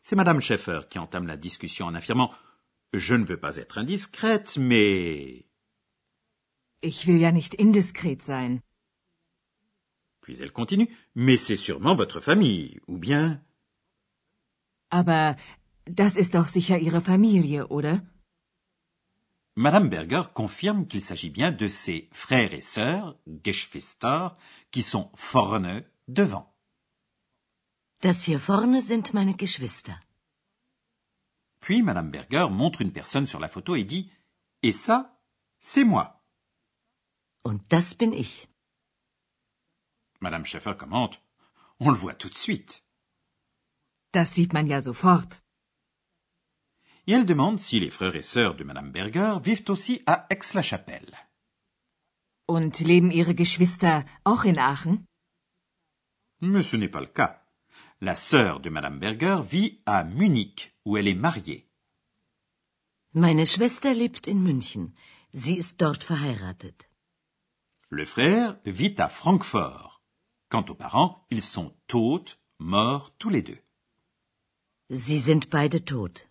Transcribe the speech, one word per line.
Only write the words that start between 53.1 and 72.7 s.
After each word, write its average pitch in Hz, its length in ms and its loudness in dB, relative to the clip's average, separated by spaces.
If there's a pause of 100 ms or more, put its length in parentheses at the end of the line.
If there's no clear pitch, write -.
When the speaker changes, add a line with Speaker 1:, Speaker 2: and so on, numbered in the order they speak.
Speaker 2:
Ihre 170 240 2
Geschwister 170 680 2 (180)
auch 220 220 4
in 175 120 4
Aachen ? 139 480 0 (1300)
Speaker 1:
Mais 185 240 2
ce - 140 -2
n'est 104 100 0
pas 73 140 -8
le 65 60 -10
cas. - 340 -2 (580)
La 92 160 -4
sœur 95 460 2
de 82 80 -10
Madame 73 300 -8
Berger 127 460 -2
vit 180 400 -2
à 95 200 0
Munich, 127 680 0 (120)
où 104 100 0
elle 101 140 2
est 95 40 2
mariée. 90 560 -4 (1400)
Speaker 3:
Meine 160 320 4
Schwester 240 480 0
lebt 233 340 -4
in 202 140 0
München. 127 540 -2 (380)
Sie 139 240 -4
ist - 240 -6
dort 147 220 0
verheiratet. 113 840 -8 (1000)
Speaker 1:
Le 76 160 -6
frère 196 600 2
vit 131 320 -2
à - 120 0
Francfort. - 920 -2 (480)
Quant 113 200 -2
aux 87 60 -14
parents, - 540 -2
ils 113 140 -4
sont - 320 -10 (120)
tot, 123 500 -2 (220)
morts 107 580 -2